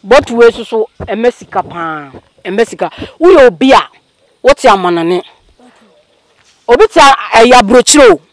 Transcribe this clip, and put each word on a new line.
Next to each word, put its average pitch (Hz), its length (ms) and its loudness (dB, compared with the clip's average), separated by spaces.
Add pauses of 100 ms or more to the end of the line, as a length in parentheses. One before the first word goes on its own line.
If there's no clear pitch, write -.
Bottle 233 340 -6
wei 233 140 4
so 233 120 -16
so, 220 260 -8 (120)
ɛmɛ 233 320 -6
sika - 300 -12
paa, 160 460 -12 (340)
ɛmɛ 202 240 -4
sika. 170 220 -10 (300)
Woyɛ 330 280 4
obi 240 240 0
a, 214 100 2 (600)
wote - 260 -2
amanane. 175 540 -2 (1500)
Obi 320 200 2
te - 120 -2
a, 277 160 4 (220)
ɛyɛ 240 240 2
aburokyire 247 500 2
o. 143 80 0 (140)